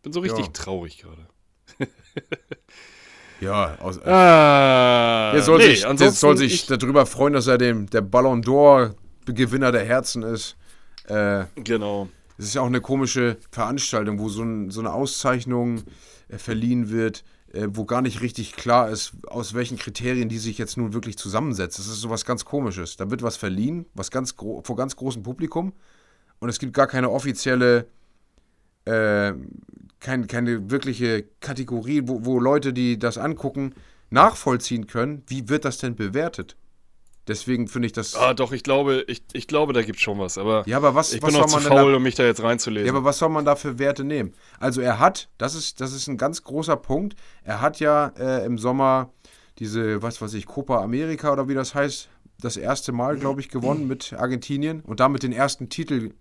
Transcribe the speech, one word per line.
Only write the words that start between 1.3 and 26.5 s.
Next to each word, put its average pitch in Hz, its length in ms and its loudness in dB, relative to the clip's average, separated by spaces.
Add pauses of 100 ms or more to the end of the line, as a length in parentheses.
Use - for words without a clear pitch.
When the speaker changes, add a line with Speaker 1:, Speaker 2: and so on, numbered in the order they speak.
Speaker 1:
<laughs> 135 100 -6 (1500)
Speaker 2:
Ja, 95 400 -2
aus, 95 220 -8
Speaker 1:
Ah, 135 1300 8
Speaker 2:
der 151 100 4
soll 160 160 8
Speaker 1:
nee, - 80 10
Speaker 2:
sich, 120 160 8
der 117 80 -2
Speaker 1:
ansonsten 139 280 6
Speaker 2:
soll 147 200 8
sich 135 160 2
Speaker 1:
ich - 120 -4
Speaker 2:
darüber 131 380 4
freuen, 139 300 2
dass 123 120 2
er 127 120 4
dem, 117 320 0
der 110 100 2
Ballon 120 420 2
d'Or 131 520 6 (320)
Gewinner 123 460 2
der 110 120 2
Herzen 120 380 -2
ist. 110 340 -8 (480)
Äh, 101 400 0 (120)
Speaker 1:
Genau. 104 520 -4 (300)
Speaker 2:
es 107 80 -10
ist 101 80 -6
ja 135 80 0
auch 127 40 0
eine 123 140 0
komische 127 560 -2 (140)
Veranstaltung, 110 680 -4
wo 110 100 -4
so 104 120 -8
ein, 107 280 -6
so 104 100 -10
eine 110 140 -4
Auszeichnung, 123 880 -2 (460)
äh, - 100 -14
verliehen 117 520 -2
wird, 113 340 -2 (280)
äh, 107 180 -4
wo 107 140 -6
gar 120 160 -2
nicht 120 220 -2
richtig 117 340 -8
klar 120 320 2
ist, 107 240 -6 (140)
aus 107 260 -10
welchen 120 240 -4
Kriterien 120 540 -4
die 113 80 -6
sich 110 180 -6
jetzt 110 220 -8
nun 110 160 -4
wirklich 110 240 -8
zusammensetzt. 101 600 -4
Das 101 100 -12
ist 110 120 -10
sowas 113 240 -6
ganz 123 220 -6
Komisches. 98 500 -6
Da 95 140 -8
wird 123 120 -6
was 117 140 -4
verliehen, 117 560 -4
was - 180 -10
ganz 131 260 -6
gro-, - 280 -10
vor 120 120 -8
ganz 131 200 -6
großem 120 260 -8
Publikum. 156 520 -6 (640)
Und 120 100 -6
es 117 100 -6